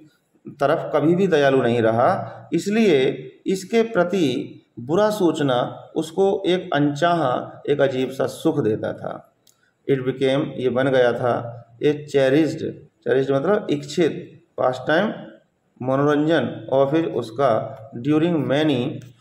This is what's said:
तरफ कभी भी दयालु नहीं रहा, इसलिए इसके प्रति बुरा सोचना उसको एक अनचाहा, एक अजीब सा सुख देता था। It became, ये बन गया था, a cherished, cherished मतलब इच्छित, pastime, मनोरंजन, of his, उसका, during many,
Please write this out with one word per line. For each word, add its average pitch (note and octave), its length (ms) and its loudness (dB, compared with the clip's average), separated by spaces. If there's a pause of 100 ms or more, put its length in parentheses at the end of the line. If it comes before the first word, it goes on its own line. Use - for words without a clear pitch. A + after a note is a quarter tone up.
(520)
तरफ C#3+ 440 0
कभी D3+ 200 4
भी F#3+ 120 2
दयालु C#3 340 4
नहीं A#2+ 200 2
रहा, A#2 640 0 (100)
इसलिए E3+ 540 4 (380)
इसके G#3 360 0
प्रति F3 760 0 (220)
बुरा E3+ 300 2
सोचना D3 840 0
उसको G3 500 -2
एक F3+ 280 0
अनचाहा, D3 960 0
एक C#3+ 120 2
अजीब B2+ 280 0
सा C3+ 180 -4
सुख D3 320 -2
देता G#2+ 340 -2
था। - 420 -14 (560)
It C3+ 80 2
became, C3 460 0 (100)
ये B2+ 140 -2
बन B2+ 200 0
गया B2 240 4
था, - 520 -4 (140)
a - 60 0
cherished, C#3+ 800 2 (440)
cherished C3+ 240 2
मतलब E3+ 380 0
इच्छित, C#3+ 760 -4 (160)
pastime, D3+ 520 0 (720)
मनोरंजन, C#3+ 920 0
of C#3 200 2
his, E3 200 0
उसका, A#2+ 640 -2 (200)
during D#3 380 0
many, C3+ 540 0 (320)